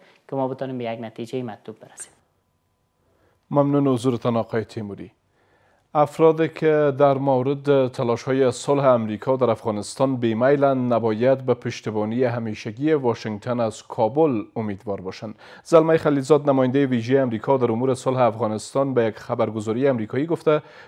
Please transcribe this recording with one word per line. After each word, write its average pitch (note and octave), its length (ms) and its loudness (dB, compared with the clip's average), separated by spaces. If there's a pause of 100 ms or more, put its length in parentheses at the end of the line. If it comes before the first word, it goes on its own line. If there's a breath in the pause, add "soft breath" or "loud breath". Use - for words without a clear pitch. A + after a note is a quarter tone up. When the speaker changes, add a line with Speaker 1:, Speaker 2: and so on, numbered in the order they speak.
(280 soft breath)
Speaker 1:
که C#3 80 -8
ما C3 120 -2
بتونیم C3 300 -8
به A#2+ 60 -8
یک A2+ 160 -8
نتیجه A#2 420 -10
مطلوب A2 360 -14
برسیم. - 340 -20 (1400)
Speaker 2:
ممنون C#3+ 360 2
حضورتان B2 500 0
آقای A2 280 -2
تیموری. G2+ 460 -12 (840)
افرادی D#3 540 4
که D3+ 500 2
در C#3+ 160 6
مورد C3+ 760 0
تلاش‌های B2+ 600 0
صلح C#3+ 340 -2
امریکا A#2 520 2
در B2 140 2
افغانستان A2+ 680 -2
بیمیلند، B2+ 760 2
نباید A#2 540 0
به B2 80 2
پشتیبانی A2+ 720 -4
همیشگی A#2 680 -4
واشنگتن A#2+ 680 -2
از A2 220 -4
کابل B2 600 0 (140)
امیدوار G2+ 440 -6
باشند. F#2+ 340 -12 (300 loud breath)
زلمه D#3+ 340 6
خلیلزاد، C#3+ 520 2
نماینده C3+ 360 2
ویژه B2+ 340 2
امریکا B2+ 360 0
در A#2+ 160 0
امور B2+ 220 0
صلح C3 240 -2
افغانستان، A#2 760 -2
به A#2 100 2
یک G#2+ 140 -2
خبرگزاری A2+ 720 -2
امریکایی B2+ 380 -2
گفته D3+ 360 0 (260 loud breath)